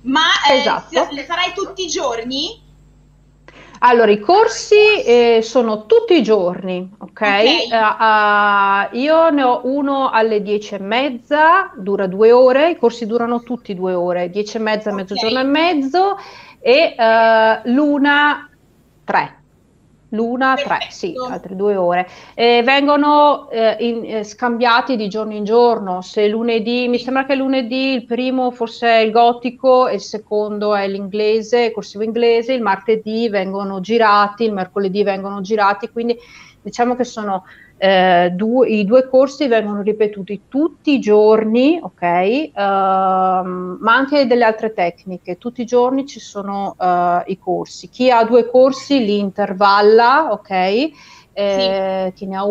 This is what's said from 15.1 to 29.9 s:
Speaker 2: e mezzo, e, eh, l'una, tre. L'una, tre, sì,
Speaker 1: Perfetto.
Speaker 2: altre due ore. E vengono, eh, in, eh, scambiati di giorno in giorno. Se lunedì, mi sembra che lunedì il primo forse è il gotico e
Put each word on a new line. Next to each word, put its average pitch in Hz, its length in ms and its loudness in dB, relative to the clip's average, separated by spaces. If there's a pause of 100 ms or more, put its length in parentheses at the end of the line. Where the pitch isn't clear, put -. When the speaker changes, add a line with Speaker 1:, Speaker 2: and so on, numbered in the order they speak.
Speaker 2:
e 262 40 0
mezzo, 320 720 0 (440)
e, 294 380 2
eh, 226 680 4
l'una, 285 840 0 (540)
tre. - 360 -4 (720)
L'una, 247 460 -2
tre, 277 220 -4 (140)
sì, 180 200 -10
Speaker 1:
Perfetto. 247 220 -10
Speaker 2:
altre 180 220 -14
due 202 200 -2
ore. 180 320 -2 (280)
E 240 280 2
vengono, 285 840 2
eh, 226 300 0
in, 233 260 -4
eh, 214 180 -6
scambiati 240 720 0
di 208 140 -4
giorno 214 240 -6
in 208 100 -8
giorno. 214 580 0
Se 208 280 -2
lunedì, 233 580 -2
mi 240 120 -2
sembra 262 260 -2
che 277 100 0
lunedì 262 580 -2
il 233 120 -6
primo 254 460 -4
forse 233 360 -6
è 226 120 4
il 220 120 2
gotico 247 760 2
e 208 80 -4